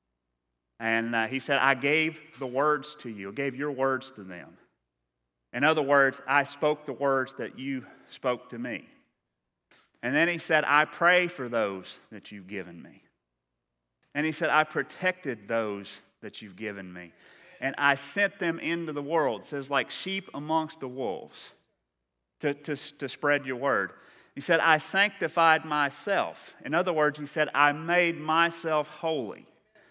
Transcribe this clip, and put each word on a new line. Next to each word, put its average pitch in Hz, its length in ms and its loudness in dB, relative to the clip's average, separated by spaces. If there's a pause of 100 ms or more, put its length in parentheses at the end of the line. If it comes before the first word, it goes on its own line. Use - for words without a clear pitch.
(800)
And, 113 360 0
uh, 113 120 2
he 131 120 -4
said, 139 200 0
"I 135 140 4
gave 151 480 0 (180)
the 139 80 -6
words 139 500 0
to 123 120 -10
you, 98 220 -10
gave 139 240 -4
your 147 160 -4
words 131 400 -2
to 104 120 -14
them." 87 340 -16 (920)
In 123 120 -4
other 156 180 4
words, 139 460 4
"I 139 160 4
spoke 151 420 -2
the 139 80 -6
words 135 420 0
that 113 220 -8
you 131 280 -6 (220)
spoke - 420 -4
to 120 100 -10
me." 117 280 -8 (1160)
And 127 140 -2
then 165 140 4
he 170 80 -2
said, 156 280 2
"I 147 200 4
pray 175 420 4
for 135 220 -6
those 101 480 -2 (140)
that 104 200 -16
you've 98 160 -16
given 87 340 -10
me." - 200 -20 (1120)
And 147 120 -2
he 156 60 -2
said, 156 180 -2
"I 151 140 6
protected 139 840 -4
those 107 520 -4 (200)
that 104 200 -14
you've 101 140 -16
given 101 380 -10
me. 87 180 -16 (480)
And 135 180 -4
I 143 180 4
sent - 440 -2
them 165 200 -2
into 165 340 -4
the 143 80 -4
world," 139 400 0
it - 40 -16
says, 139 240 -8
"like 135 220 0
sheep 190 420 -8
amongst 156 460 -2
the 131 80 -8
wolves 123 640 -8 (880)
to, 143 120 2
to, 147 220 -6
to - 340 -8
spread 143 360 0
your 131 100 -4
word." 120 380 0 (420)
He 139 60 -10
said, 165 180 4
"I 160 180 6
sanctified 165 880 2
myself." 147 880 -2 (100)
In 135 100 -6
other 175 200 2
words, 151 240 2
he 151 80 -8
said, 151 300 0
"I 147 160 6
made 165 480 2
myself 160 680 2
holy 131 600 -4 (440)